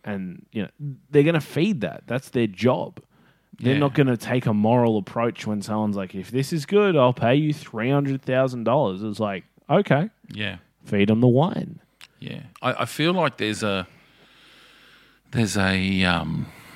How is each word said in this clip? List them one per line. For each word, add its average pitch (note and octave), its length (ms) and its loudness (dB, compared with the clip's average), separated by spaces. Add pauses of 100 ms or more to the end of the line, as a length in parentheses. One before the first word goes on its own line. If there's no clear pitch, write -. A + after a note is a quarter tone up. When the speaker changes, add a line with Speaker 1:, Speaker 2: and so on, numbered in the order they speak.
Speaker 1:
and, F#2+ 460 -10
you G#2+ 120 -6
know, D#2+ 60 -8 (420)
they're C#3+ 120 6
gonna D#3+ 180 2
feed D#3+ 420 -2
that. E2 260 -6
That's B2 220 -6
their A#2 180 0
job. G2 520 -2 (600)
They're B2 140 0
Speaker 2:
Yeah. D3 60 2
Speaker 1:
not C#3 140 2
gonna C3 220 4
take B2 300 -2
a A2 80 2
moral A2+ 440 4
approach A#2 480 -4
when G#2 160 -4
someone's G#2+ 340 -2
like, F#2+ 180 -8
"If F#2 180 -10
this C3+ 200 -4
is D3+ 140 -4
good, G3+ 300 2
I'll B2 160 6
pay A#2+ 240 2
you D3+ 160 2
three A#2+ 380 -6
hundred C#3 320 0
thousand B2+ 420 0
dollars." G#2+ 380 0
It's G#2+ 180 -6
like, G2+ 240 -4 (260)
okay. E3 400 2 (220)
Speaker 2:
Yeah. G2+ 240 -6 (280)
Speaker 1:
Feed G2+ 260 2
'em A2 100 4
the B2+ 80 6
wine. D3+ 500 0 (400)
Speaker 2:
Yeah. - 220 -12 (200)
I, B2 120 0 (100)
I - 40 -4
feel D#3+ 260 -2
like E3 240 -2
there's G#2 260 -4
a, G2 240 -2 (1400)
there's G#2+ 260 0
a, F#2+ 480 2
um, D#2+ 420 0 (300)